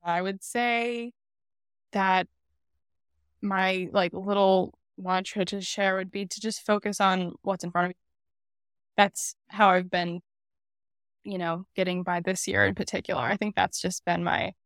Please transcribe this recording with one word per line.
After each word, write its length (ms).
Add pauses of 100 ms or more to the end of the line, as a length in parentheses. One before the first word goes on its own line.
I 180
would 220
say 680 (800)
that 360 (1120)
my, 500
like, 220
little 640 (200)
mantra 480
to 160
share 360
would 140
be 140
to 140
just 260
focus 360
on 400
what's 220
in 80
front 140
of 60
you. 40 (1000)
That's 380 (140)
how 200
I've 220
been, 300 (1040)
you 140
know, 280 (100)
getting 280
by 180
this 260
year 180
in 100
particular. 460
I 160
think 180
that's 260
just 240
been 180
my 300 (120)